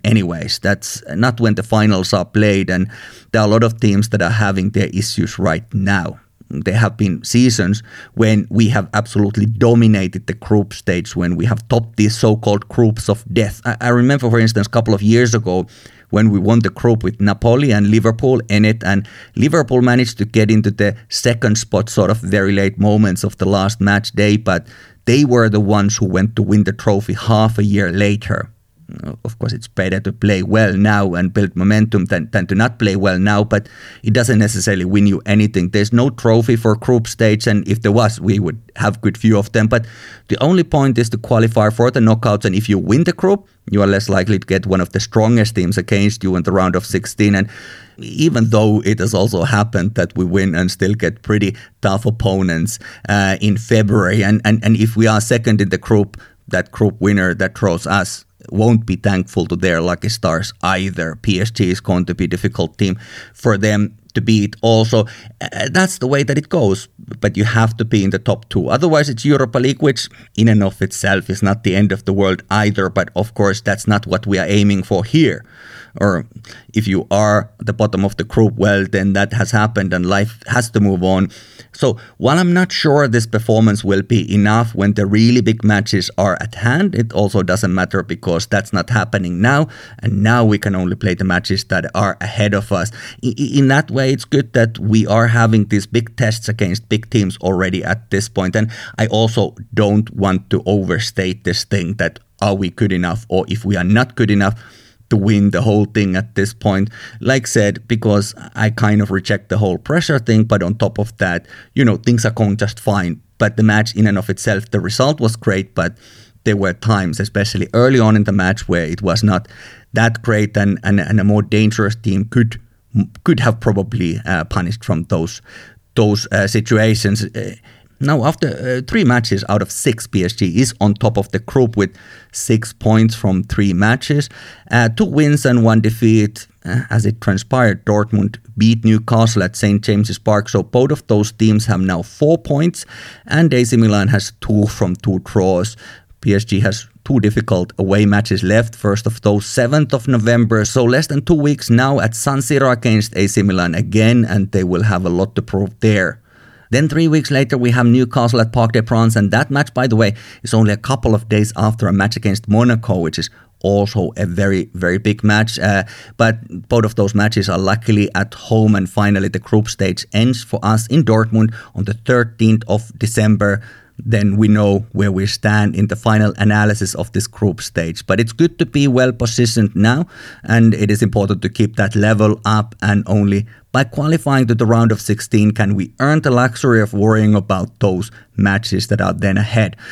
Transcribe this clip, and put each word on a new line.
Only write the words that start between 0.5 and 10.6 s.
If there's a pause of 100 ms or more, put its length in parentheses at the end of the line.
That's (100)
not
when
the
finals
are
played,
and (420)
there
are
a
lot
of
teams
that
are
having
their
issues
right
now. (300)
There
have
been
seasons (300)
when
we
have
absolutely
dominated
the
group